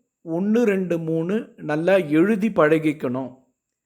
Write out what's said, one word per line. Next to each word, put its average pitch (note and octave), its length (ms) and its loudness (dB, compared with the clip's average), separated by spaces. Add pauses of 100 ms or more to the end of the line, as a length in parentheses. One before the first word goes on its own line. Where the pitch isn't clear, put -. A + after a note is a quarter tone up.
(240)
ஒண்ணு, G3 380 0
ரெண்டு, F#3+ 360 0
மூணு E3 580 -4
நல்லா D#3+ 400 0
எழுதி F#3 520 2
பழகிக்கணும். D3+ 880 0 (500)